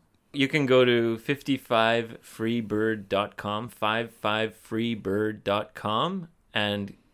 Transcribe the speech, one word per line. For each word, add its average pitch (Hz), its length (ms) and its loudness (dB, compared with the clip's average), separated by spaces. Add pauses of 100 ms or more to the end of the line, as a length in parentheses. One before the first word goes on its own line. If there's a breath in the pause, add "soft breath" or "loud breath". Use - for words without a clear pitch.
(320)
You 135 160 0
can 147 180 0
go 127 180 8
to 117 340 2
fifty-five 117 1000 0
free 117 400 -2
bird 107 480 -2
dot 101 280 -2
com, 104 320 -6
five 110 440 -2
five 107 420 -2
free 113 400 -4
bird 104 500 -2
dot 104 300 -2
com, 165 540 -2 (260)
and 104 400 -2 (200)